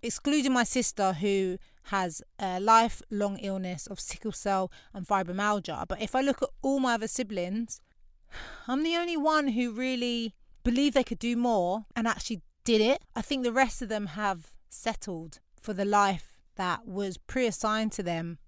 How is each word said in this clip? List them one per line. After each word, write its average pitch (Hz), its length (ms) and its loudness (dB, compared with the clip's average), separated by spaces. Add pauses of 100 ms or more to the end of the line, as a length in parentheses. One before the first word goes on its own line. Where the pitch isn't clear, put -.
excluding 277 520 2
my 247 120 4
sister 202 500 2
who 190 440 0 (260)
has 185 380 -2 (160)
a 185 220 -4
lifelong 208 760 4
illness 185 500 -6
of 190 100 -10
sickle - 340 -6
cell 190 380 0 (240)
and 185 140 -8
fibromyalgia. 190 800 -2
But 196 120 -6
if 214 140 -6
I 262 60 4
look 277 200 2
at 254 100 -2 (100)
all 277 180 2
my 254 160 2
other 220 140 -2
siblings, 202 720 -4 (880)
I'm 269 160 0
the 330 120 2
only 349 200 0
one 302 320 4
who 240 240 0
really 240 640 -2 (280)
believed 262 320 4
they 269 80 6
could - 160 -4
do 240 180 0
more 214 500 2 (100)
and 226 100 0
actually 220 360 -4 (220)
did 226 160 6
it. 233 220 4 (140)
I 220 60 -2
think 262 200 -2
the 240 100 0
rest 247 300 2
of 220 60 -6
them 208 180 -4
have 185 460 -4 (160)
settled 165 720 -6 (200)
for - 120 -8
the 190 120 -2
life 202 540 2 (160)
that 180 320 -4
was 190 320 -4
pre-assigned 220 720 -2
to 196 120 -6
them 170 440 -4